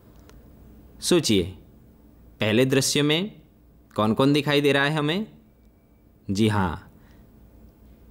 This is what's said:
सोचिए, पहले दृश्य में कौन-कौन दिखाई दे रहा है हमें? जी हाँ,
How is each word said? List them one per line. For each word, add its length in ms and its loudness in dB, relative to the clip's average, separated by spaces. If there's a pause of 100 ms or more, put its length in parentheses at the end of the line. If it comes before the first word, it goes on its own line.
(1000)
सोचिए, 580 0 (800)
पहले 260 2
दृश्य 360 0
में 400 -2 (540)
कौन-कौन 380 2
दिखाई 280 0
दे 100 2
रहा 120 2
है 120 -2
हमें? 320 -4 (1040)
जी 160 0
हाँ, 460 -4 (1160)